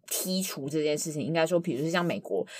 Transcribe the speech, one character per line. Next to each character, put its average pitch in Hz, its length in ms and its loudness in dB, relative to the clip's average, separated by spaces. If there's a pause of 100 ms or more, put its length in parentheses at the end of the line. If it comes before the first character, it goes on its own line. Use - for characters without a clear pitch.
剔 185 320 -2
除 143 280 -4
这 156 120 0
件 151 160 2
事 160 140 -4
情。 147 100 -4
应 139 120 0
该 165 120 4
说， 175 140 4
比 170 140 -2
如 127 80 0
说 160 80 0
像 175 140 2
美 147 180 2
国， - 260 -2 (120)